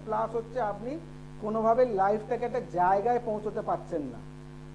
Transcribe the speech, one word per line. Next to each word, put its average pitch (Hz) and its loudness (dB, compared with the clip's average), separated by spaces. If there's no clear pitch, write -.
প্লাস 220 -2
হচ্ছে 233 -4
আপনি 214 -4
কোনোভাবে 220 4
লাইফটাকে 214 2
একটা 233 -2
জায়গায় 196 4
পৌঁছতে 214 -2
পারছেন 170 -2
না। 127 -8